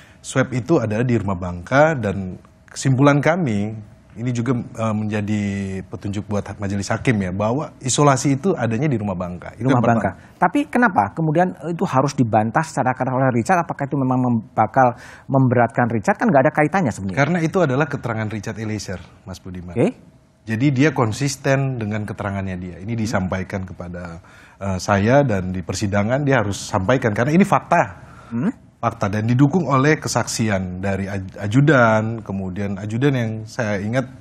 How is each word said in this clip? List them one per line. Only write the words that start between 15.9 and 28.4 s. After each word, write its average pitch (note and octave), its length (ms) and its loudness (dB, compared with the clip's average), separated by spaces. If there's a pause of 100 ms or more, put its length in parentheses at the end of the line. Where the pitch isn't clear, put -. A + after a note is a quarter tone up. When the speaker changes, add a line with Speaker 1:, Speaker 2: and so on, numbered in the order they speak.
Speaker 2:
Kan B3 100 0
nggak C#3 140 6
ada D3+ 100 4
kaitannya D3+ 380 2
sebenarnya. G2 320 -6
Speaker 1:
Karena E3+ 180 2
itu D#3+ 220 0
adalah C3 240 2
keterangan A2 400 -4
Richard G#2+ 320 -8
Eliezer, G#2+ 400 -6 (240)
Mas F#2 160 -14
Budiman. F2+ 340 -14
Speaker 2:
Oke. D#3+ 220 0 (460)
Speaker 1:
Jadi A2+ 320 -2
dia C3+ 180 4
konsisten C3+ 880 -2
dengan G#2+ 240 -4
keterangannya G2 560 -6
dia. F2+ 240 -10
Ini A#2 140 -6
Speaker 2:
Hmm. A2+ 100 -2
Speaker 1:
disampaikan F#2+ 560 -2
kepada, F2 560 -12 (400)
eh, F#2+ 240 -4
saya G#2+ 400 4
dan F#2+ 300 0
di F#2 100 -6
persidangan A2 640 -2
dia C3+ 160 4
harus G2+ 160 -4
sampaikan G#2+ 560 0
karena A#2+ 160 0
ini F3 160 6
fakta. - 360 2 (460)
Speaker 2:
Hmm. B2+ 220 -2 (300)